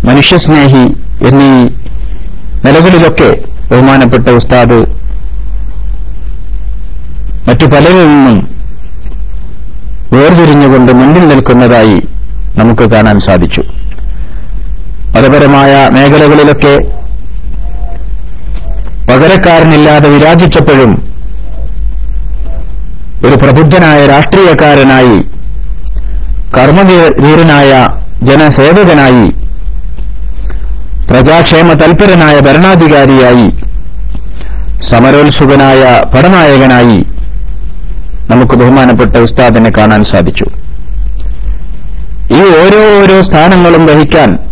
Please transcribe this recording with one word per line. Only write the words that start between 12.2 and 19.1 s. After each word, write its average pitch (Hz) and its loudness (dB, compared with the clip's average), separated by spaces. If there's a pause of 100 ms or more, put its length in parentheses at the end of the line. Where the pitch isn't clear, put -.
നമുക്ക് 117 2
കാണാൻ 107 2
സാധിച്ചു. 87 -2 (1500)
മതപരമായ 139 2 (200)
മേഖലകളിലൊക്കെ 147 2 (2250)
പകരക്കാരനില്ലാതെ 156 2